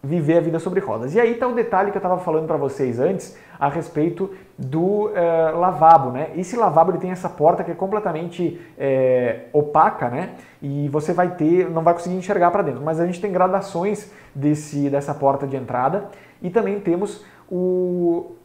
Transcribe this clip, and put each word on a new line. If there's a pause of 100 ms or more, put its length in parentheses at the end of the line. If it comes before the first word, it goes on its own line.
viver
a
vida
sobre
rodas.
E
aí
tá
o
detalhe
que
eu
tava
falando
pra
vocês
antes (180)
a
respeito (280)
do,
eh,
lavabo,
né?
Esse
lavabo
ele
tem
essa
porta
que
é
completamente, (160)
eh, (100)
opaca,
né? (300)
E
você
vai
ter,
não
vai
conseguir
enxergar
pra
dentro,
mas
a
gente
tem
gradações (240)
desse,
dessa
porta
de
entrada (360)
e
também
temos (240)
o (120)